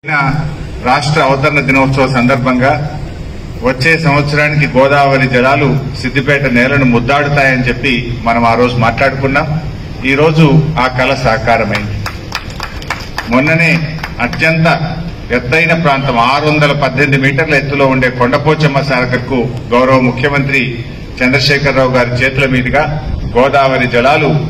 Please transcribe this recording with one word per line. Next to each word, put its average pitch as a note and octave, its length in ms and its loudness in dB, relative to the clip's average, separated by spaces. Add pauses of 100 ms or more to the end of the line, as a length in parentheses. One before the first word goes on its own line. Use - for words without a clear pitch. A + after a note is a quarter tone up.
రాష్ట్ర C#3+ 1160 -2
అవతరణ C#3+ 380 2
దినోత్సవ C3+ 460 2
సందర్భంగా B2+ 920 0 (640)
వచ్చే C3+ 360 0
సంవత్సరానికి D3 800 0
గోదావరి C#3 480 4
జలాలు C3 520 2 (220)
సిద్దిపేట C#3 420 0
నేలను C3 420 2
ముద్దాడుతాయని C3 840 2
చెప్పి A#2+ 560 -2
మనం A#2 200 2
ఆ A#2 100 4
రోజు B2 220 2
మాట్లాడుకున్నాం. C3+ 840 0 (440)
ఈ C3+ 100 0
రోజు D#3 320 4 (340)
ఆ B2+ 60 2
కల C3 280 0
సాకారమైంది. A2 840 0 (1300)
మొన్ననే D#3+ 680 0 (220)
అత్యంత D#3+ 460 0 (640)
ఎత్తైన D#3+ 420 0
ప్రాంతం, C3+ 440 0
ఆరు C#3 280 2
వందల D3+ 260 2
పద్దెనిమిది C#3 500 0
మీటర్ల D3 320 0
ఎత్తులో C#3 320 0
ఉండే B2+ 240 2
కొండపోచమ్మ C#3+ 680 0
సాగర్కు B2 680 -2 (240)
గౌరవ B2+ 280 4
ముఖ్యమంత్రి C3 840 -2 (340)
చంద్రశేఖరరావు C3 720 2
గారి B2 200 0
చేతుల C3 360 0
మీదుగా B2+ 380 0 (540)
గోదావరి C3+ 480 2
జలాలు C3 420 2 (220)